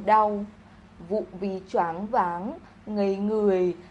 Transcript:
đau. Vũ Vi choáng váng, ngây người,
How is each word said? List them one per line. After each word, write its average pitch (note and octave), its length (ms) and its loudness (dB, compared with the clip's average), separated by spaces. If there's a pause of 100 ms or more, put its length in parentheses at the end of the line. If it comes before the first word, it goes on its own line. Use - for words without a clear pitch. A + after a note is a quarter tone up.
đau. G#3 400 4 (640)
Vũ G3+ 140 0 (160)
Vi F#3+ 300 -4
choáng F3+ 380 -2
váng, G#3 500 -2 (280)
ngây G3+ 300 0
người, G3 600 2 (160)